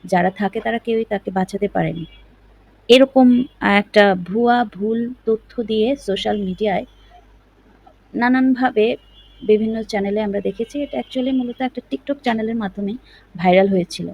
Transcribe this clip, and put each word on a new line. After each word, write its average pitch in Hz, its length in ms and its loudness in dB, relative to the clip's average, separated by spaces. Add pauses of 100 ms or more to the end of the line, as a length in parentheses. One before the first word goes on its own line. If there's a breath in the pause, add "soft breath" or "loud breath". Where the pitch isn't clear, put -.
যারা 185 260 0
থাকে, 208 300 -4
তারা 226 160 -4
কেউই 226 280 -2
তাকে 202 260 -6
বাঁচাতে 190 360 -4
পারেনি। 165 380 -4 (840)
এরকম 254 560 6 (180)
একটা 202 540 4
ভুয়া 233 500 0
ভুল 226 480 -4 (120)
তথ্য 220 380 -4
দিয়ে 220 320 0
সোশ্যাল 208 420 -4
মিডিয়ায় 202 480 -4 (1300 soft breath)
নানানভাবে 254 840 2 (460)
বিভিন্ন 220 400 0
চ্যানেলে 202 380 -4
আমরা 202 200 -4
দেখেছি। 226 420 -6
এটা 269 160 -8
actually 262 340 -4
মূলত 247 280 -4
একটা 247 200 -6 (100)
TikTok 277 300 -6
চ্যানেলের 220 340 -4
মাধ্যমে 202 380 -6 (440 soft breath)
ভাইরাল 185 300 6
হয়েছিল। 175 460 -2